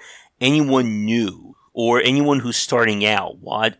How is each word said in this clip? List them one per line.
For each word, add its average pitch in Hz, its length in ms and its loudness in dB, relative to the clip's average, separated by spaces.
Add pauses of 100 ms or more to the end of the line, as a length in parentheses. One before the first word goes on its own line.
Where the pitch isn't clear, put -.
(400)
anyone 131 680 0
new 110 500 -4 (180)
or 117 280 0
anyone 143 400 2
who's 117 160 -6
starting 110 480 0
out 101 340 -2
wa-, 110 300 -2 (100)